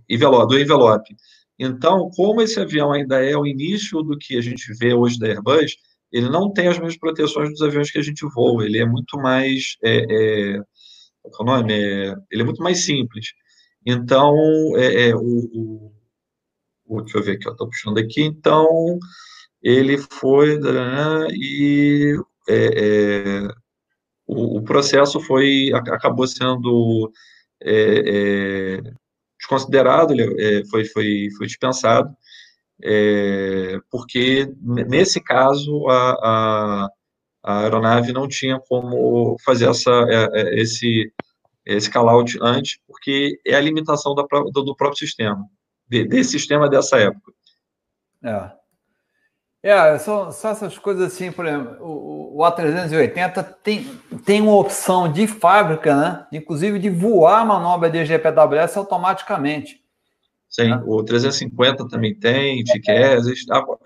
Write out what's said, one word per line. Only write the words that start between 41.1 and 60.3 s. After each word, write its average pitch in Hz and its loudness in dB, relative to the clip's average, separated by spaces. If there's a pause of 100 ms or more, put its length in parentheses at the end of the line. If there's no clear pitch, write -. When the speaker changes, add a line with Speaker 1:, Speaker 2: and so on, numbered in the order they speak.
Speaker 1:
esse 104 -4
call-out 120 4
antes, 120 -2
porque 139 -4
é 123 2
a 143 4
limitação 156 -2
da 143 0
pró-, 143 -2
do, 139 -2
do 135 -8
próprio 139 -2
sistema, 104 -6 (460)
de-, 120 0
desse - 0
sistema 147 0
dessa 135 2
época. 101 0 (920)
Speaker 2:
É. 101 -8 (1120)
É, 170 4
são, 196 -6
são 214 -6
essas 208 -10
coisas 185 -4
assim, 180 -10
por 175 -8
exemplo, 143 -6
o, 151 -14
o, - -16
o 156 2
A 170 4
trezentos 165 -2
e 160 -2
oitenta 175 0
tem, 202 -6 (400)
tem 208 4
uma 214 6
opção 185 2
de 185 0
fábrica, 170 2
né? 160 -2
Inclusive 165 -4
de 190 -2
voar 185 4
a 233 2
manobra 175 2
de 160 -2
G 156 2
P 160 0
W 151 4
S 170 -2
automaticamente. 180 -6 (640)